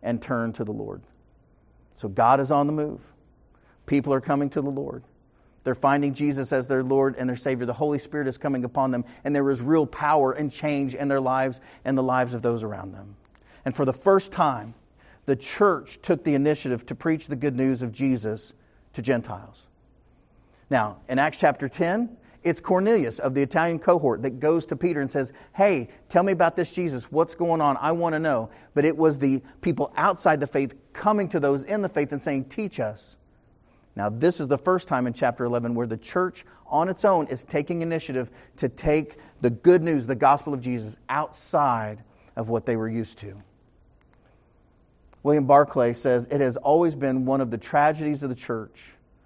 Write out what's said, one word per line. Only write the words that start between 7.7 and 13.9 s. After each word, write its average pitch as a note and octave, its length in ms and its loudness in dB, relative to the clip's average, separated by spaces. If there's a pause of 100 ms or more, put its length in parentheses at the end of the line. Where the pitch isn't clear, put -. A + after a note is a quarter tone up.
Holy D3 280 -2
Spirit D3 260 -6
is B2+ 100 -4
coming C3 280 -4
upon C3 260 -2
them, B2 140 -2 (180)
and D3+ 100 -2
there C#3+ 160 2
is B2+ 140 0
real D3+ 240 4
power D3 460 2
and D3 180 -4
change C#3 460 -4
in C#3+ 100 -4
their C#3 140 0
lives C3 400 -2 (240)
and C3+ 120 0
the C3 60 2
lives B2+ 320 0
of A2+ 80 -6
those A#2 220 0
around G2 260 -10
them. G2+ 240 -18 (500)
And C3 80 -4
for C#3+ 120 0
the C3 80 2